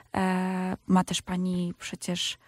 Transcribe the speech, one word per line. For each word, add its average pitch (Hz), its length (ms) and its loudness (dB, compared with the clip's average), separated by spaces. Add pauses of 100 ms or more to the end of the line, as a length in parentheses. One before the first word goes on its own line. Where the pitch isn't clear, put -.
(160)
E, 185 640 0 (100)
ma 185 160 6
też - 180 -2
pani 180 560 -2
przecież - 600 -6 (100)